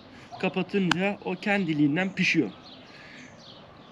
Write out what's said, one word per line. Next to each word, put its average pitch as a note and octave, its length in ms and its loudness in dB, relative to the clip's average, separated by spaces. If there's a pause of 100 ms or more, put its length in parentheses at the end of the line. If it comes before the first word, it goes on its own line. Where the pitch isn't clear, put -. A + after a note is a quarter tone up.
(400)
Kapatınca F#3 840 2
o F#3 100 -2
kendiliğinden F3+ 800 2
pişiyor. D#3 340 2 (1400)